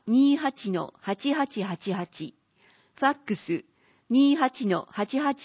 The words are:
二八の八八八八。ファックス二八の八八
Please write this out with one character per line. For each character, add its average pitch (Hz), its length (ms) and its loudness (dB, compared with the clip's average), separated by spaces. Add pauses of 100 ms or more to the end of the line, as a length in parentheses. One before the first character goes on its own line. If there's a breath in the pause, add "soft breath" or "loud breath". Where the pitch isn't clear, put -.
二 277 300 4
八 277 340 -4
の 160 300 -4
八 208 320 -4
八 277 300 -4
八 185 300 -6
八。 175 420 -8 (640 soft breath)
フ - 100 -4
ァ 277 60 2
ッ - 20 -4
ク 214 220 -6
ス - 280 -6 (460)
二 277 260 4
八 262 300 -2
の 175 240 0
八 208 280 -4
八 285 260 -2